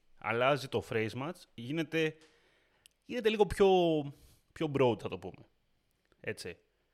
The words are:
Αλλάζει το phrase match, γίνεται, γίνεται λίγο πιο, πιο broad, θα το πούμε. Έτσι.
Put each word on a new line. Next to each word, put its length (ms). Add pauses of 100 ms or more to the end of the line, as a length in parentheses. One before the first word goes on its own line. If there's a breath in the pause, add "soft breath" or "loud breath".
(180)
Αλλάζει 500
το 220
phrase 220
match, 300 (120)
γίνεται, 640 (920 soft breath)
γίνεται 240
λίγο 160
πιο, 220 (840 soft breath)
πιο 220
broad, 280
θα 80
το 100
πούμε. 280 (720)
Έτσι. 380 (360)